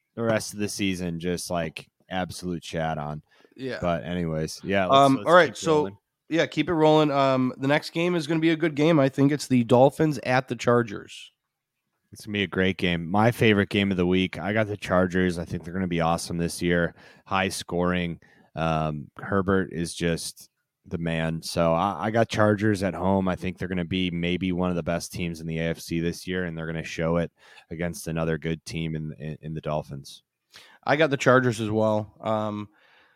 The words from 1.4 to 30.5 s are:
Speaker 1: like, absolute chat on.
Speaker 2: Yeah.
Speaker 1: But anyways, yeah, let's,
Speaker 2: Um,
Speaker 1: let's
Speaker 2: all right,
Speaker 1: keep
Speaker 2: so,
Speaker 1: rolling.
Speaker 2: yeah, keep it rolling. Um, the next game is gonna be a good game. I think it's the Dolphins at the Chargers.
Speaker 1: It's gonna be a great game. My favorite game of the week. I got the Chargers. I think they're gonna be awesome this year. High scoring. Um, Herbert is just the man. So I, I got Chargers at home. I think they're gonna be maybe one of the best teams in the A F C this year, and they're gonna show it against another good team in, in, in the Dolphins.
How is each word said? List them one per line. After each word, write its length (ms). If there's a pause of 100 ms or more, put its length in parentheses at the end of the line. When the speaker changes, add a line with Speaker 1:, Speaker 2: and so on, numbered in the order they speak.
Speaker 1:
like, 360 (260)
absolute 500
chat 360
on. 240 (340)
Speaker 2:
Yeah. 240
Speaker 1:
But 240
anyways, 600
yeah, 220
let's, 100
Speaker 2:
Um, 200
Speaker 1:
let's 120
Speaker 2:
all 60
right, 160
Speaker 1:
keep 60
Speaker 2:
so, 200
Speaker 1:
rolling. 200 (320)
Speaker 2:
yeah, 180
keep 220
it 60
rolling. 380
Um, 440
the 120
next 220
game 260
is 100
gonna 140
be 100
a 60
good 180
game. 240
I 100
think 220
it's 160
the 160
Dolphins 600
at 240
the 80
Chargers. 760 (840)
Speaker 1:
It's 140
gonna 60
be 100
a 60
great 300
game. 300
My 220
favorite 380
game 240
of 40
the 100
week. 340
I 120
got 140
the 100
Chargers. 600
I 60
think 180
they're 120
gonna 120
be 140
awesome 380
this 220
year. 340 (320)
High 240
scoring. 680 (380)
Um, 520 (100)
Herbert 540
is 220
just 540 (380)
the 120
man. 440
So 320
I, 320
I 40
got 180
Chargers 540
at 120
home. 340
I 80
think 220
they're 100
gonna 160
be 260
maybe 400
one 200
of 60
the 60
best 300
teams 280
in 60
the 140
A 100
F 80
C 220
this 260
year, 180
and 140
they're 80
gonna 160
show 360
it 120 (400)
against 380
another 280
good 280
team 320
in, 220
in, 240
in 120
the 60
Dolphins. 640 (580)